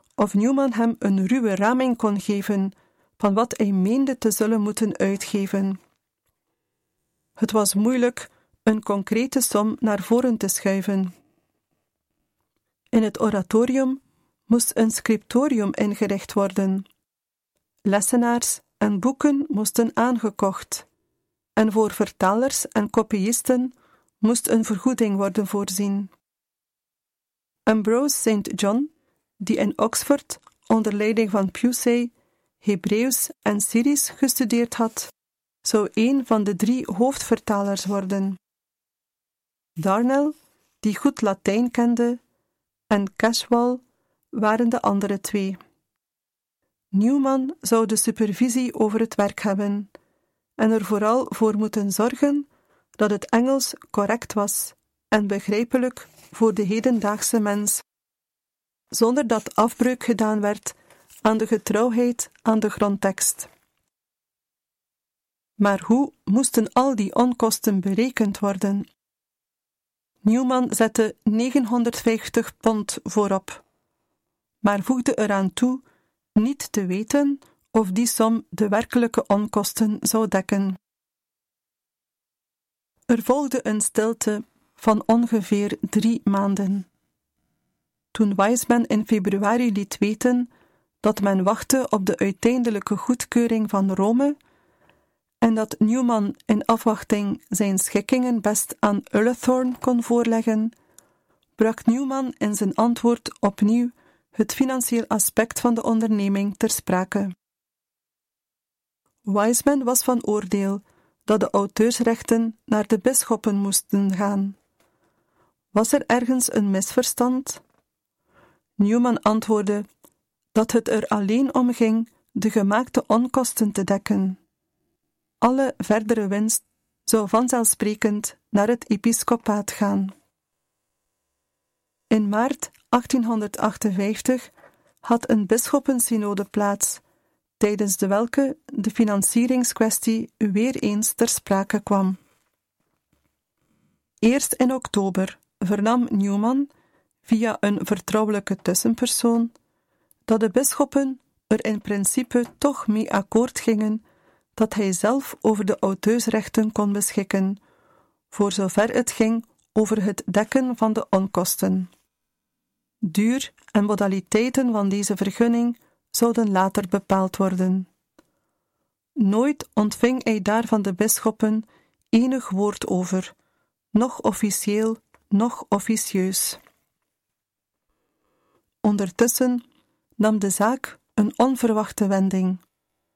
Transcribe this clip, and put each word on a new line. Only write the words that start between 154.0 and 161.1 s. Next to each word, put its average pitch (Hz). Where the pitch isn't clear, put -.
dat 220
hij 196
zelf 233
over 214
de 208
auteursrechten 220
kon 202
beschikken, 196
voor 202
zover 202
het 240
ging 226
over 214
het 196
dekken 233
van 220
de 214